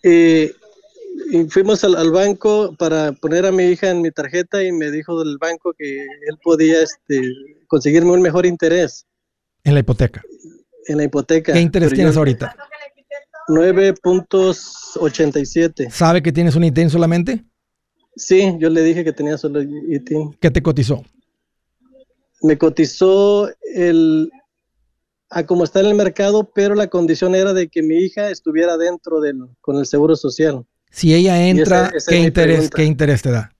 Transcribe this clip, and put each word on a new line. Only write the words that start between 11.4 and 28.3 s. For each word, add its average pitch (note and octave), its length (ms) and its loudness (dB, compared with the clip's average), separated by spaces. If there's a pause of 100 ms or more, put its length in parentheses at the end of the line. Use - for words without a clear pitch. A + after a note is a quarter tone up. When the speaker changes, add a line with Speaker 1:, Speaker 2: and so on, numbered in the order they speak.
Speaker 2:
¿Qué E3+ 80 4
interés E3+ 280 2
Speaker 1:
Pero C4 60 0
Speaker 2:
tienes E3 180 4
Speaker 1:
yo D#3 60 2
Speaker 2:
ahorita? C3 360 -2 (920)
Speaker 1:
nueve F3+ 460 2
puntos F#3 1040 -2
ochenta D3 400 -2
y C#3 80 -4
siete. D#3+ 420 -2
Speaker 2:
¿Sabe E3+ 320 0
que D#3+ 100 -2
tienes D#3+ 240 0
un E3+ 80 2
itin D#3+ 280 2
solamente? E3+ 520 0 (720)
Speaker 1:
Sí, F#3 440 2
yo D#3+ 100 0
le D#3+ 140 2
dije E3 200 0
que D#3 80 -2
tenía D3+ 280 -4
solo C#3+ 240 -4
itin. D3+ 760 -6
Speaker 2:
¿Qué D#3+ 120 2
te D#3 100 2
cotizó? C3+ 420 0 (1400)
Speaker 1:
Me D3+ 160 2
cotizó F#3+ 920 2 (240)
el, E3 560 2 (1000)
a E3+ 160 -4
como F3 160 0
está G3 160 -2
en G3 80 2
el G#3 80 2
mercado, G3+ 580 0
pero G3+ 220 0
la G#3 100 0
condición F3 480 -2
era F#3+ 200 0
de F3+ 140 -2
que E3 140 -6
mi D#3+ 140 -2
hija F#3+ 340 -2
estuviera E3 480 -2